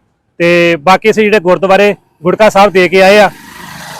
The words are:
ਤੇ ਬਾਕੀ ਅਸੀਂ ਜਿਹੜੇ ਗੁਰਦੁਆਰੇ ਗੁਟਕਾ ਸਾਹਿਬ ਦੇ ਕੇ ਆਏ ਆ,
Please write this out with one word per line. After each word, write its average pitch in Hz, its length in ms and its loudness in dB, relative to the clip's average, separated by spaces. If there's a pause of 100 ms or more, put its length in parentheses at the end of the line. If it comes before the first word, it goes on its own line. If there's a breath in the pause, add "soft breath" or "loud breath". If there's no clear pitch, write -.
(380)
ਤੇ 170 380 0
ਬਾਕੀ 190 360 0
ਅਸੀਂ 214 120 -2
ਜਿਹੜੇ 208 160 0
ਗੁਰਦੁਆਰੇ 185 560 0 (280)
ਗੁਟਕਾ 185 260 0
ਸਾਹਿਬ 196 220 2
ਦੇ 180 180 0
ਕੇ 190 120 0
ਆਏ 202 180 4
ਆ, 190 120 2 (680)